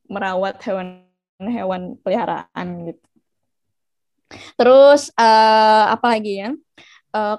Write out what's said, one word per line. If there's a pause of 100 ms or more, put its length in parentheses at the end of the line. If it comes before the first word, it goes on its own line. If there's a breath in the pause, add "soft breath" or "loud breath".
merawat
hewan-hewan
peliharaan (260)
gitu. (1500 loud breath)
Terus,
eh,
apa
lagi
ya? (580 loud breath)
Eh,